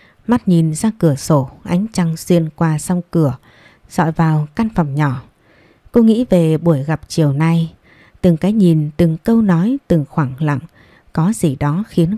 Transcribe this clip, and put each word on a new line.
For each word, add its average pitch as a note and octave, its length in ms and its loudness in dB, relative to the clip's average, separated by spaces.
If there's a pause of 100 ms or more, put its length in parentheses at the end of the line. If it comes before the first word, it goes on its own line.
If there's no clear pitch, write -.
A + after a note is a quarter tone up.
(280)
Mắt A#3 200 -2
nhìn E3 260 2
ra A3 260 -2
cửa - 160 2
sổ, C3+ 340 0 (140)
ánh F#3+ 300 -4
trăng E3 240 -2
xuyên E3+ 380 0
qua D#3+ 240 -2
song F3+ 220 -4 (100)
cửa, D3 260 0 (520)
dọi E3 220 -2
vào D#3 440 0
căn A3+ 200 -2
phòng C#3+ 200 -2
nhỏ. C#3+ 280 -2 (680)
Cô A#3 120 4
nghĩ A3+ 260 2
về D#3+ 280 2
buổi D#3 260 0
gặp D3+ 240 -4
chiều D3 260 0
nay. E3 400 0 (480)
Từng E3+ 160 4
cái F#3+ 160 -2
nhìn, E3 440 2
từng E3 200 2
câu A#3 240 0
nói, G3+ 360 0 (100)
từng D#3+ 220 0
khoảng C3 300 -4
lặng, D3 200 -2 (540)
có F3 200 0
gì D3+ 220 -2
đó D3+ 320 -2
khiến F3+ 300 0